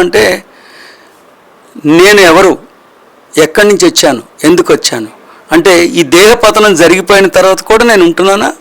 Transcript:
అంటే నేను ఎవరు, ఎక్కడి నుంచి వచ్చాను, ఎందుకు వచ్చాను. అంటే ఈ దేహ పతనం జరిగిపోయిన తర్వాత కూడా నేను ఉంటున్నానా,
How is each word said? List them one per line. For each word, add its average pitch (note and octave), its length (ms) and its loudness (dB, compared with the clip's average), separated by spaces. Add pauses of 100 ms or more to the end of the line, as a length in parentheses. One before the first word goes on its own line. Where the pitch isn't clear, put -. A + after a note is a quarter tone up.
అంటే F3+ 200 -2 (1800)
నేను G3+ 200 4 (100)
ఎవరు, F3+ 220 2 (920)
ఎక్కడి G#3 260 0
నుంచి F#3+ 200 0
వచ్చాను, C#3 320 -4 (260)
ఎందుకు E3+ 280 0
వచ్చాను. A2+ 340 -10 (440)
అంటే F3 180 0 (140)
ఈ E3 180 -4 (120)
దేహ G3+ 140 4 (140)
పతనం G#3+ 280 0 (100)
జరిగిపోయిన F#3 460 2 (100)
తర్వాత F#3 220 0 (100)
కూడా A3+ 200 2
నేను G3 180 2
ఉంటున్నానా, G3 420 -2 (100)